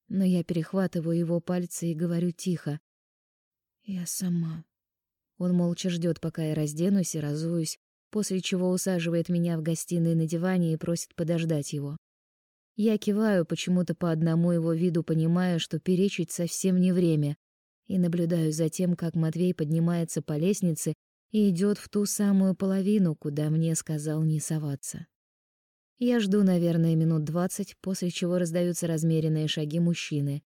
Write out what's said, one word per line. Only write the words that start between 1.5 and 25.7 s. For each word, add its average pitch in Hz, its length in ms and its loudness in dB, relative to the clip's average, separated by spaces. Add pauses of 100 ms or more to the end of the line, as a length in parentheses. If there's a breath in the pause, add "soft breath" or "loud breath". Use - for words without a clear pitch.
и 165 60 -2
говорю 170 360 0
тихо: 156 480 -4 (1040)
"Я 185 220 -6
сама". 165 580 -2 (760)
Он 180 160 2
молча 175 340 0
ждёт, 170 320 -2
пока 160 240 -4
я 156 100 -2
разденусь 156 600 0
и 156 60 -4
разуюсь, 160 580 -4 (320)
после 190 300 -2
чего 180 300 0
усаживает 170 600 0
меня 170 280 0
в 160 40 -6
гостиной 165 520 0
на 165 120 2
диване 170 480 0
и - 20 0
просит - 380 -6
подождать 165 580 -2
его. 143 240 -6 (800)
Я 214 220 2
киваю, 208 480 2
почему-то 175 480 0
по 175 160 -2
одному 165 420 2
его 165 200 2
виду 165 300 0
понимая, 170 560 0
что 160 200 -4
перечить 185 520 0
совсем 185 500 0
не 180 120 4
время, 160 440 2 (500)
и 190 120 -2
наблюдаю 170 540 2
за 160 160 0
тем, 175 260 0
как 165 200 -4
Матвей 165 400 0
поднимается 165 680 0
по 156 140 -6
лестнице 165 580 0 (360)
и 214 180 2
идёт 196 300 0
в - 100 -18
ту 208 180 -2
самую 190 480 2
половину, 190 600 2
куда 151 360 -2
мне 165 240 2
сказал 156 480 -4
не 156 160 2
соваться. 151 680 -6 (920)